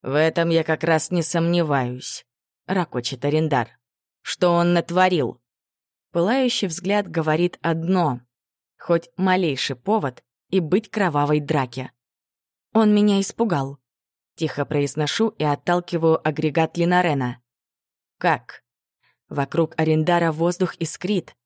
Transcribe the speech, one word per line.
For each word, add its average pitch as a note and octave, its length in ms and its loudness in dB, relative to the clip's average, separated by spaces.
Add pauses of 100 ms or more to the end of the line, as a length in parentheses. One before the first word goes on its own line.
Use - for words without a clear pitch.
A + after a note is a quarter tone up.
"В - 120 -6
этом D#3+ 360 2
я E3 140 2
как D#3 200 -2
раз D#3+ 260 2
не F3 120 0
сомневаюсь", D3+ 1040 -2 (420)
ракочет D#3+ 560 -4
Арендар. D3 560 -2 (420)
"Что - 300 0
он F3 220 2
натворил?" F3 680 0 (720)
Пылающий A#3+ 560 0
взгляд F#3 420 -4
говорит D#3+ 520 0
одно. E3 600 0 (560)
Хоть E3+ 400 -2
малейший F#3 580 0
повод E3 480 -4 (260)
и F#3+ 100 2
быть F3 300 0
кровавой D3+ 500 0
драке. C#3 520 -4 (800)
"Он A3 220 4
меня G#3 260 4
испугал", D#3 600 -2 (560)
тихо D3 300 -4
произношу D3+ 640 -2
и - 140 -6
отталкиваю D#3+ 840 0
агрегат D#3 520 0
Линарена. E3+ 640 0 (760)
"Как?" - 460 -2 (640)
Вокруг - 500 -2
Арендара D#3+ 540 2
воздух E3+ 440 -2
искрит. - 600 -4 (100)